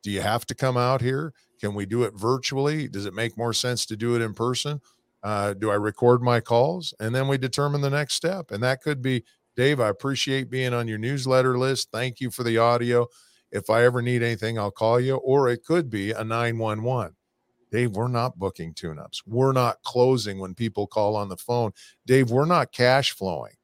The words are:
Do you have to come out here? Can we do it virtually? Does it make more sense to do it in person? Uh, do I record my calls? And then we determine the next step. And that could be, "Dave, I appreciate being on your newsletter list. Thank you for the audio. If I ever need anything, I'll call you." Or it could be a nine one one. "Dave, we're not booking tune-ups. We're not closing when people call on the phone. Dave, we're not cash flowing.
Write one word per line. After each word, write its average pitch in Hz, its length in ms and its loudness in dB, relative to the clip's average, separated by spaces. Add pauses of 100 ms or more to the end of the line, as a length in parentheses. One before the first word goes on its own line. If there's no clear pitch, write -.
Do 104 80 -6
you 95 100 -4
have 107 240 -2
to - 80 -10
come 127 240 0
out 127 240 2
here? 135 320 -2 (260)
Can 104 140 -4
we 101 140 -6
do 117 160 0
it 101 100 -2
virtually? 135 760 -2
Does 101 200 -8
it 92 80 -10
make 113 200 -4
more 113 180 -2
sense 123 340 -2
to 110 100 -8
do 120 180 0
it 117 60 0
in 110 140 -4
person? 127 440 -2 (440)
Uh, 101 300 0
do 104 180 -2
I 101 40 2
record 120 460 4
my 120 200 2
calls? 151 580 0
And 110 160 -4
then 135 140 0
we 139 80 2
determine 143 420 -2
the 143 100 0
next 143 260 -2
step. 175 360 -4
And 104 100 -4
that 131 200 0
could 143 200 -4
be, 127 220 0 (320)
"Dave, 131 240 2
I 110 80 2
appreciate 135 600 -2
being 127 240 -2
on 120 120 -2
your 110 120 -6
newsletter 131 600 2
list. 131 360 -2
Thank 123 260 -4
you 127 100 -4
for 123 140 -6
the 117 140 2
audio. 120 500 4 (420)
If 101 200 -6
I 117 160 6
ever 123 160 4
need 123 200 0
anything, 113 380 -2
I'll 101 100 -2
call 113 300 2
you." 131 160 0
Or 131 320 2
it 120 160 -2
could 160 260 0
be 104 220 -4
a 110 140 -6
nine 117 320 -2
one 110 260 -4
one. 120 320 -4 (560)
"Dave, 120 200 0
we're 113 180 -2
not 123 280 -2
booking 85 360 -6
tune-ups. 78 520 -12
We're 131 280 2
not 123 300 0
closing 123 560 2
when 92 160 -10
people 104 320 -4
call 107 280 0
on 104 140 -4
the 92 80 -10
phone. 120 340 -2 (340)
Dave, 127 240 4
we're 127 140 4
not 160 300 2
cash 127 400 4
flowing. 73 500 -6